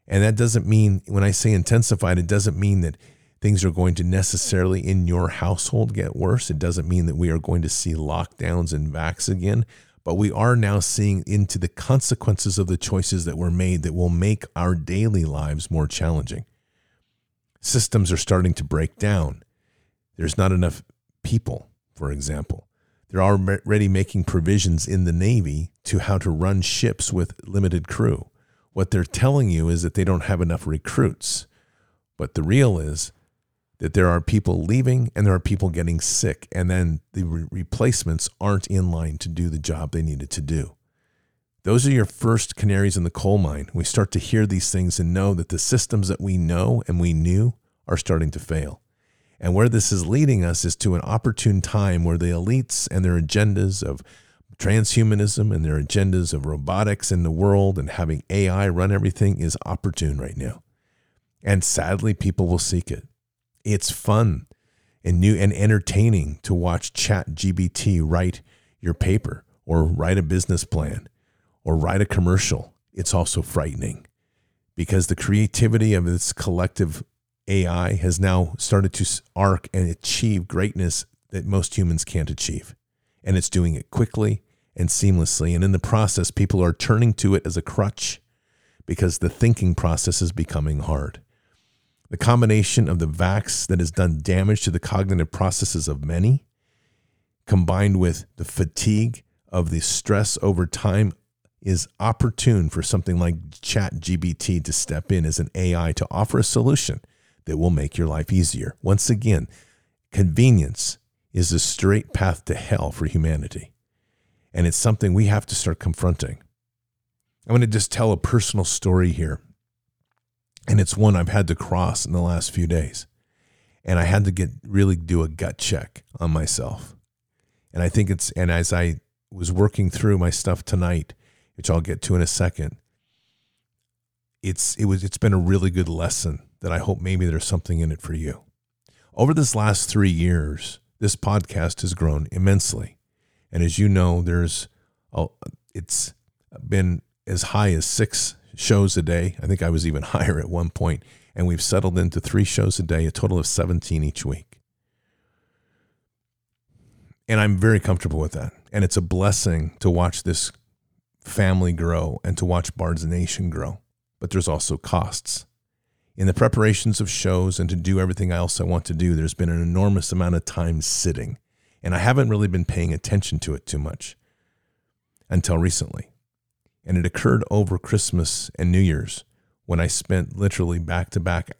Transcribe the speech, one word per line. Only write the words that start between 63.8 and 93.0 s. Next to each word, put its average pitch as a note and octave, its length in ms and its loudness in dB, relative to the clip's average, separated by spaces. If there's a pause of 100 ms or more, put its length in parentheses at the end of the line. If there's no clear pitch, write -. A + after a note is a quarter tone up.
fun G#2+ 540 0 (580)
and F2 160 2
new G2+ 160 6
and G2 160 2
entertaining G2+ 880 2
to - 100 -2
watch F2 400 -2
Chat F#2 440 -2
G F#2+ 160 -2
P F2+ 160 0
T F2+ 320 0
write F2 420 0 (380)
your E2+ 140 -2
paper - 500 -2 (200)
or D#2+ 200 2
write E2+ 340 0
a F#2 40 2
business F2 420 0
plan - 440 -4 (540)
or D#2+ 140 0
write E2+ 240 2
a G2+ 60 2
commercial. - 680 0 (180)
It's - 220 -4
also F2 260 0
frightening - 640 -4 (720)
because F2 320 0
the F2 80 0
creativity G#2+ 800 2
of F2 120 2
this F2 260 -2
collective F2+ 720 -2 (420)
A G2 200 0
I F2 280 0
has F2 240 0
now F#2 400 2
started F#2+ 360 2
to G2 100 -2
s-, - 180 -4 (140)
arc F#2+ 380 2
and F#2 140 2
achieve F#2+ 600 -2
greatness F#2 560 -2 (260)
that F#2 140 -8
most G2 320 -2
humans E2+ 280 0
can't D2+ 260 -4
achieve. - 440 -8 (480)
And F#2+ 140 2
it's - 140 0
doing F2 240 2
it - 160 -10
quickly G#2+ 520 0 (340)
and F2 120 0
seamlessly. E2+ 640 2
And F2 80 2
in G2 100 4
the F#2+ 60 2
process, G#2 520 0
people F#2+ 320 0
are E2+ 100 2
turning A2+ 420 2
to G2 200 2
it - 120 0
as F2 100 -4
a F2 60 -4
crutch - 600 -4 (640)
because F2 320 0
the F2 100 0
thinking F#2+ 460 2
process - 480 -2
is E2+ 100 -2
becoming D2+ 480 -4
hard. C#2+ 400 -4 (920)
The - 60 -10
combination A2+ 720 4
of E2+ 120 0